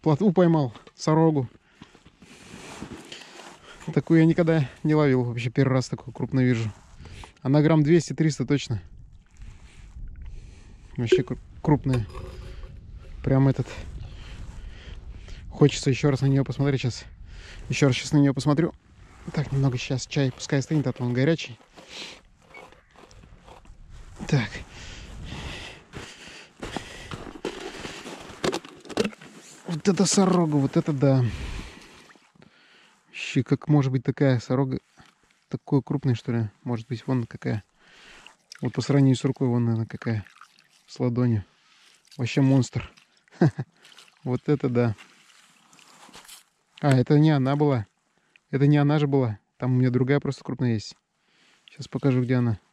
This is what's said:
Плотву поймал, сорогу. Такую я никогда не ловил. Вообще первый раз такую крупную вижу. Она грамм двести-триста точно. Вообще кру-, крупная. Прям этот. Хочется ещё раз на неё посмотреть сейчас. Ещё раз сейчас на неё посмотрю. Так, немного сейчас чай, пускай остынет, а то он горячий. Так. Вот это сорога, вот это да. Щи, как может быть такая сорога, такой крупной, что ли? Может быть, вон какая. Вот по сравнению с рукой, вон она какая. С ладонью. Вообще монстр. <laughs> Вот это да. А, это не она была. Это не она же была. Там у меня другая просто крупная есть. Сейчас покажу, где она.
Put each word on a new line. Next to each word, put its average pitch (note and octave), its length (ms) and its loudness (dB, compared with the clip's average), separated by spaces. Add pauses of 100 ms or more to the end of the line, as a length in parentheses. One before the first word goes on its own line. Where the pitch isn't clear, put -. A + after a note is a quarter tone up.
Плотву D#3+ 300 4
поймал, D#3+ 420 4 (220)
сорогу. D#3 520 2 (2500)
Такую E3 280 4
я D#3+ 60 8
никогда E3 420 2 (140)
не D3+ 120 2
ловил. C#3 280 4
Вообще A#2+ 280 -4
первый C3+ 240 2
раз C3 140 0
такую - 240 -10
крупную B2+ 340 0
вижу. A2+ 260 0 (720)
Она C#3+ 200 4
грамм D#3 220 4
двести-триста D3+ 600 2
точно. B2 380 -2 (2250)
Вообще B2 260 2
кру-, - 160 -6 (220)
крупная. C3 460 0 (1160)
Прям C3+ 260 2
этот. C3 180 0 (1800)
Хочется - 400 2
ещё C#3+ 200 2
раз C3+ 100 0
на C3+ 60 0
неё C3+ 180 2
посмотреть C3+ 380 -2
сейчас. - 220 -6 (640)
Ещё C#3 200 2
раз B2 80 2
сейчас - 160 -6
на D3+ 60 4
неё C#3+ 140 4
посмотрю. C#3+ 400 0 (600)
Так, D3 200 -4
немного C3+ 260 0
сейчас - 280 -6
чай, C#3 240 0
пускай - 300 -2
остынет, C#3+ 260 -2
а B2 60 -2
то - 100 -8
он B2 100 -2
горячий. C3 460 0 (2750)
Так. B2 200 0 (4000)
Вот E3+ 220 -2
это F#3 180 4
сорога, F3 500 4
вот C3+ 200 2
это D#3 160 0
да. C3+ 320 4 (1900)
Щи, - 300 -4
как - 260 -2
может C#3+ 220 4
быть B2+ 140 -2
такая C3 340 2
сорога, C3 400 -2 (720)
такой - 340 -2
крупной, C#3 320 0
что - 180 -6
ли? A2+ 180 -2 (120)
Может A#2 240 -6
быть, A#2 200 -8
вон B2+ 180 -2
какая. A#2+ 400 -6 (960)
Вот B2+ 120 -4
по A#2+ 100 -4
сравнению C#3 340 4
с - 80 -10
рукой, C3 240 -2
вон A#2+ 200 0
она A2+ 180 -2
какая. A2 380 -6 (600)
С - 140 -16
ладонью. A#2+ 440 0 (720)
Вообще B2 240 -2
монстр. C3+ 500 2 (500)
<laughs> C#3+ 260 2 (560)
Вот B2 260 -4
это C#3 220 0
да. A#2+ 260 2 (1800)
А, C#3 160 4
это D3 220 4
не D#3 120 6
она C#3 260 2
была. C#3 300 2 (640)
Это C#3+ 160 2
не D3 120 6
она C#3+ 200 4
же D3 80 2
была. C3 320 0 (200)
Там B2+ 140 -2
у B2+ 80 2
меня B2+ 100 4
другая B2+ 300 2
просто - 240 -8
крупная B2 300 -2
есть. - 220 -8 (720)
Сейчас - 200 -18
покажу, C3 340 0
где B2 140 0
она. A#2+ 220 0 (140)